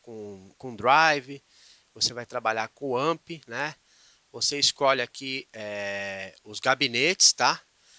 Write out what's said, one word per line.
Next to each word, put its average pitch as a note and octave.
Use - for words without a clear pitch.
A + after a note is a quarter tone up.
com, G#2
com B2+
drive, C#3
você A#2
vai A#2+
trabalhar A2
com C3+
amp, D#3+
né? C3+
Você C3
escolhe C3+
aqui, C3+
é, G2+
os G#2+
gabinetes, C3
tá? -